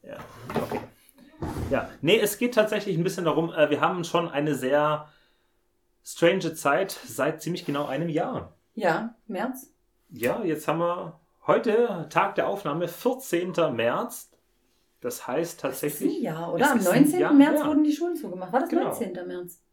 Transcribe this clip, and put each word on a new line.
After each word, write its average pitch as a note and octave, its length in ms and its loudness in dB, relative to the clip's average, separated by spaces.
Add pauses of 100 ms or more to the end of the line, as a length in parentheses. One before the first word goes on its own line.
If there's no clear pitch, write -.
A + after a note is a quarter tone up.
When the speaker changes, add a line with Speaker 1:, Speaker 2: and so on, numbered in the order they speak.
Speaker 1:
Ja, - 160 -14 (460)
okay. - 160 -6 (880)
Ja, B2 200 0 (120)
nee, F3 180 6
es G#3 180 0
geht B3 160 0
tatsächlich G3+ 440 2
ein E3+ 60 0
bisschen F3+ 220 -2
darum, D#3+ 260 2
äh, D3 180 4
wir C#3 120 2
haben F3 240 0
schon E3+ 240 0
eine D3 260 0
sehr D3 540 0 (960)
strange E3+ 500 2
Zeit E3+ 380 0
seit C3+ 500 -4
ziemlich E3+ 240 -6
genau C#3+ 220 -2
einem C#3+ 200 -2
Jahr. D#3+ 460 -4 (200)
Speaker 2:
Ja, G#3+ 420 0 (120)
März. A3 460 -6 (380)
Speaker 1:
Ja, B2 320 -2
jetzt D#3 240 -2
haben D#3 120 0
wir F3 400 -2 (280)
heute, G#3 640 2
Tag F#3+ 260 2
der - 120 2
Aufnahme, E3+ 400 -2
vierzehnter F3 840 0
März. B2+ 600 -2 (720)
Das - 260 -8
heißt D#3 320 -4
tatsächlich - 500 -2
Speaker 2:
Das - 40 -2
ist F#4+ 60 -6
ein C4 40 -2
Jahr, E3+ 300 -4
oder? G3 120 4
Speaker 1:
es D4 60 6
Speaker 2:
Am B3 80 4
Speaker 1:
ist F#3 80 2
ein F3+ 60 6
Speaker 2:
neunzehnten D4 280 2
Speaker 1:
Jahr, D#4 120 2
Speaker 2:
März D4 280 8
Speaker 1:
ja. D4 60 0
Speaker 2:
wurden D4+ 160 2
die D4 100 2
Schulen E4+ 220 -4
zugemacht. F#3 380 -10
War B3+ 80 4
das E4+ 80 -4
Speaker 1:
Genau. D#4+ 160 0
Speaker 2:
neunzehnter F3+ 400 -6
März? F3+ 360 -12 (120)